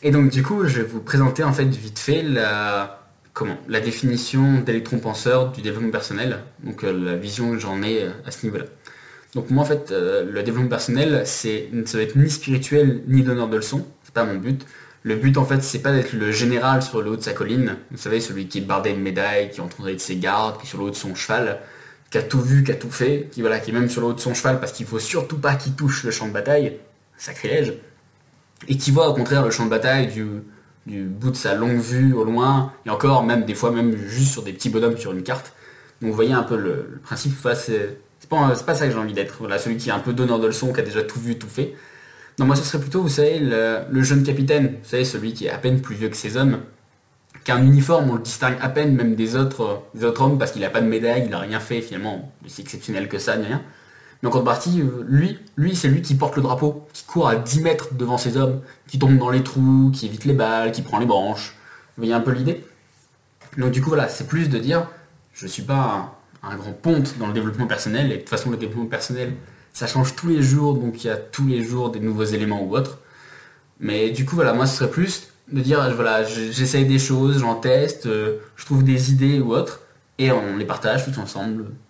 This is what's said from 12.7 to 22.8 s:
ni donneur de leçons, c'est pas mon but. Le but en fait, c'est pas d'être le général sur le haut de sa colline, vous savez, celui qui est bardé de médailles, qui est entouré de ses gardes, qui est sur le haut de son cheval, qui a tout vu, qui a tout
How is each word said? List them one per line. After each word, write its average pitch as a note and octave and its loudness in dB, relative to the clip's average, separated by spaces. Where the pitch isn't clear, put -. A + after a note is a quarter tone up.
ni C3 6
donneur A#2+ 0
de A2 -2
leçons, C3 -4
c'est - -20
pas A#2 2
mon G2+ -4
but. C3 -4
Le A2 -2
but C3+ 4
en C#3 4
fait, C3+ 2
c'est - -4
pas C#3 0
d'être B2+ 0
le G#2+ 0
général B2 2
sur A2 -2
le G#2 -4
haut A2 -2
de G#2+ -8
sa G2+ -4
colline, A2+ -2
vous - -14
savez, A2+ -2
celui F#2+ -8
qui G2+ -6
est F#2 -4
bardé G2 -2
de G2 -4
médailles, G2+ -2
qui - -12
est - -6
entouré F#2+ -8
de F#2 -8
ses F#2+ -6
gardes, G#2 -2
qui - -16
est - -12
sur - -10
le G2+ -4
haut G2+ -4
de G2+ -8
son F#2+ -6
cheval, - -2
qui A2+ 0
a - 0
tout C3 2
vu, C3+ 4
qui A#2+ 0
a - 2
tout - -8